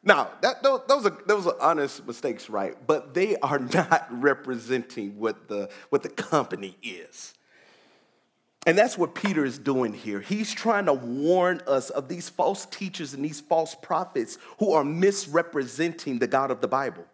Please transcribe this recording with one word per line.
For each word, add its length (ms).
Now, 280
that, 220
tho-, 240
those 180
are, 100
those 180
are 160
honest 460
mistakes, 420
right? 260
But 260
they 240
are 220
<laughs> 140
not 360
representing 1080
what 280
the, 220
what 120
the 80
company 720
is. 540
And 100
that's 220
what 160
Peter 320
is 140
doing 340
here. 260
He's 340
trying 320
to 80
warn 760
us 240
of 160
these 220
false 360
teachers 480
and 100
these 180
false 340
prophets 640
who 140
are 120
misrepresenting 1300
the 100
God 220
of 120
the 60
Bible. 460